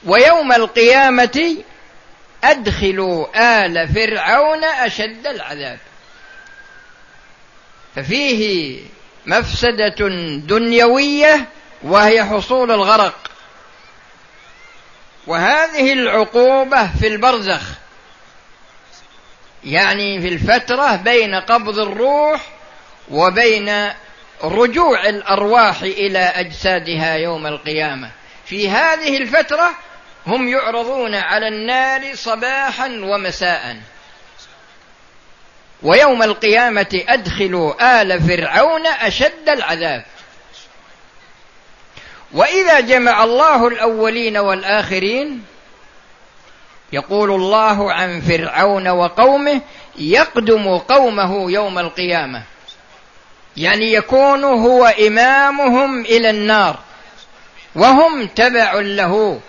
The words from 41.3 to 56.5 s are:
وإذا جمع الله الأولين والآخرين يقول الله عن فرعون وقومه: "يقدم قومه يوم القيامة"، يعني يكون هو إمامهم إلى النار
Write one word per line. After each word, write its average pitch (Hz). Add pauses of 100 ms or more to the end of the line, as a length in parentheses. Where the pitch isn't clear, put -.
وإذا 320
جمع 240
الله 247
الأولين 226
والآخرين 202 (1500)
يقول 196
الله 202
عن 175
فرعون 170
وقومه: 262 (380)
"يقدم 214
قومه 202
يوم 196
القيامة"، 165 (1120)
يعني 208
يكون 269
هو 247
إمامهم 254
إلى 226
النار 208 (960)